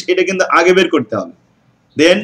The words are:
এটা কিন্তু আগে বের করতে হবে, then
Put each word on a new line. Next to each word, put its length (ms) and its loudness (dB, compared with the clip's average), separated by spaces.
এটা 100 0
কিন্তু 220 -2
আগে 140 2
বের 220 2
করতে 220 -4
হবে, 180 -10
then 260 4